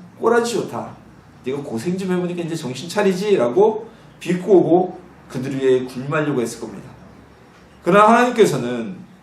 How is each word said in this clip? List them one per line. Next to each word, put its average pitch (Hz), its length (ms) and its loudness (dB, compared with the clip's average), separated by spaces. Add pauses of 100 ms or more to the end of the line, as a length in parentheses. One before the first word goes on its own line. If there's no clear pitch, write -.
(180)
꼬라지 226 340 0
좋다. - 380 -6 (540)
네가 139 180 -6
고생 170 340 -6
좀 190 160 -4
해보니까 175 300 -4
이제 160 120 -6
정신 127 320 -10
차리지?" 196 500 2
라고 156 520 2 (300)
비꼬고 175 840 2 (300)
그들 131 280 -6
위해 131 260 2
굴말려고 139 580 -4
했을 113 180 -8
겁니다. 107 300 -14 (920)
그러나 202 260 6
하나님께서는 147 880 0 (240)